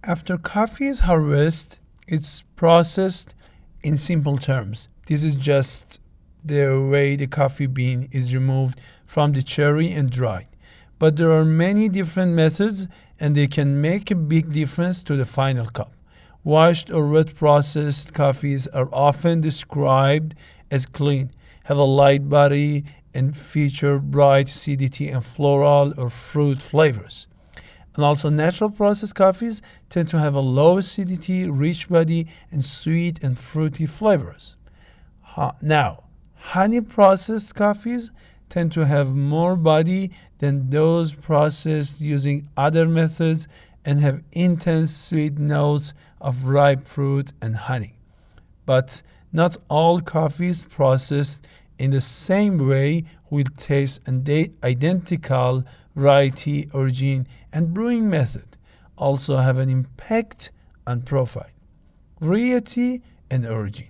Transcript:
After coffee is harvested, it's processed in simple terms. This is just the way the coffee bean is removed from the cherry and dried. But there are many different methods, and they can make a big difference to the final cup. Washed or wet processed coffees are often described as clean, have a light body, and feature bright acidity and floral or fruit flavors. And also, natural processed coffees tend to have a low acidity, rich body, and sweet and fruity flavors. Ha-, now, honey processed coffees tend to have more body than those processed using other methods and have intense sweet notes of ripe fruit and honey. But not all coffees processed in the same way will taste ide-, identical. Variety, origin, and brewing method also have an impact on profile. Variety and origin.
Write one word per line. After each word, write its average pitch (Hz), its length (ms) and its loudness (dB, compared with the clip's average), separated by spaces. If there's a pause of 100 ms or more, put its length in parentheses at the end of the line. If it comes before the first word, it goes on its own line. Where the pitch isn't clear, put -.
(100)
After 175 260 -4
coffee 214 520 -4
is 262 180 -4
harvested, 156 720 0 (300)
it's - 340 -4 (140)
processed 170 760 2 (520)
in 151 120 0
simple 143 420 -2
terms. 117 500 -4 (180)
This 151 160 -2
is 151 140 0
just 139 640 -2 (440)
the 139 460 0
way 139 240 2
the 139 140 -4
coffee 139 400 -2
bean 127 420 -4
is 127 240 -4
removed 131 460 -2 (260)
from 147 280 0
the 135 60 0
cherry 147 520 0
and 143 180 -2
dried. 117 380 -4 (500)
But 156 160 4
there 165 160 2
are 160 140 4
many 185 440 2
different 185 440 0
methods, 180 560 0 (320)
and 147 160 2
they 143 100 4
can 143 340 0
make 175 300 -2
a 202 60 2
big 160 360 0
difference 170 520 -2
to 147 100 -4
the 135 100 0
final 131 420 -2
cup. - 260 -10 (500)
Washed 160 480 4
or 151 160 0
wet 156 300 2
processed 147 760 0
coffees 139 540 -2
are 131 260 -4
often 147 480 2
described 143 960 0 (380)
as 131 140 -2
clean, 139 440 -2 (360)
have 143 120 0
a 143 60 6
light 139 440 4
body, 143 540 2 (320)
and 135 220 -2
feature 143 640 -2
bright 139 480 4
acidity 139 600 -4
and 131 160 -4
floral 143 720 2
or 127 140 -6
fruit 143 500 -2
flavors. 147 680 0 (680)
And 147 80 -2
also, 147 260 2
natural 175 400 0
processed 208 460 -2
coffees 202 460 0 (260)
tend 170 200 -2
to 165 120 -2
have 147 160 0
a 139 40 0
low 139 380 4
acidity, 185 720 -4
rich 151 380 -2
body, 165 400 2 (240)
and 139 120 -4
sweet 165 580 -4
and 127 140 -2
fruity 156 480 -4
flavors. 156 680 -2 (680)
Ha-, 139 380 -6
now, 151 440 -2 (320)
honey 214 460 -2
processed 208 760 2
coffees 226 560 -2 (360)
tend 170 240 -2
to 160 140 0
have 143 260 0
more 156 440 0
body 165 560 2 (260)
than 139 320 -2
those 160 440 2
processed 151 840 -2
using 143 560 -2
other 160 300 2
methods 160 640 0 (360)
and 143 140 0
have 143 240 0 (100)
intense 165 640 0
sweet 151 420 -2
notes 147 540 0 (280)
of 131 260 -4
ripe 139 400 4
fruit 139 460 -4 (100)
and 110 140 -4
honey. 117 420 -8 (680)
But 131 360 0 (300)
not 165 240 0 (120)
all 165 320 2
coffees 165 640 -4
processed 139 840 0 (320)
in 135 140 -2
the 135 100 2
same 185 680 0
way 143 360 0 (260)
will 143 260 0
taste 139 500 -2
ide-, 147 560 0
identical. 131 1000 -2 (320)
Variety, 143 760 2
origin, 135 540 -2 (260)
and 165 220 -2
brewing 226 340 0
method - 480 -4 (400)
also 139 400 -2
have 131 220 2
an 131 100 -2
impact 135 840 -4 (340)
on 120 160 -6
profile. 127 480 -4 (720)
Variety 247 840 -2 (260)
and 131 160 -2
origin. 110 460 -8